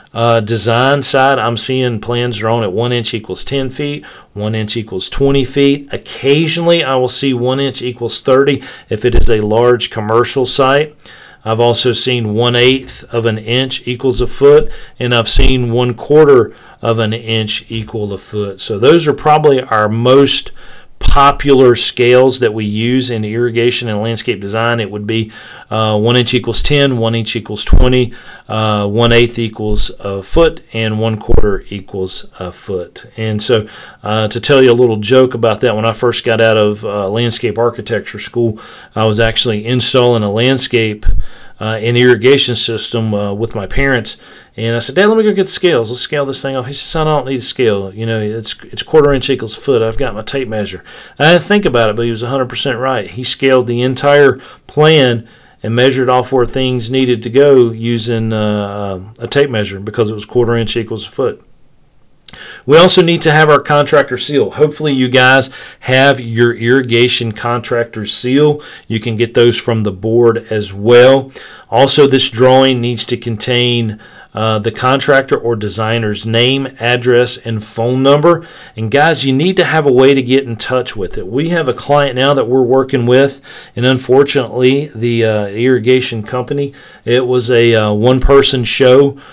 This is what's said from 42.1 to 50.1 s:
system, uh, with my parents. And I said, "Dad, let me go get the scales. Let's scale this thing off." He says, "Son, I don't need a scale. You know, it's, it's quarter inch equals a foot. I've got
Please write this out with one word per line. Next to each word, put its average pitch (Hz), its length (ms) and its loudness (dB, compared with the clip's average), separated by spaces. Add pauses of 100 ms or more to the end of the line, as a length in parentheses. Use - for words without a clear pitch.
system, 110 580 -4
uh, 101 200 -4
with 110 200 -6
my 98 120 -8
parents. 135 500 -2 (420)
And 113 160 -2
I 117 40 -2
said, 131 160 -8
"Dad, 196 120 4
let 220 120 2
me 220 40 2
go 208 120 2
get 185 120 0
the - 60 -10
scales. 123 380 0
Let's 123 100 -8
scale 143 240 -4
this 135 160 -6
thing 135 160 -6
off." 120 100 -6
He 139 60 -12
says, 139 80 -8
"Son, 156 260 -4
I 156 100 0
don't 127 100 -2
need 135 140 -4
a - 20 -10
scale. 101 500 -2
You 110 140 -8
know, 113 140 -4
it's, 107 340 -8 (100)
it's - 180 -14
quarter 143 300 4
inch 131 160 -2
equals 120 280 -4
a - 40 -20
foot. 120 220 0
I've 113 160 -2
got 120 160 -4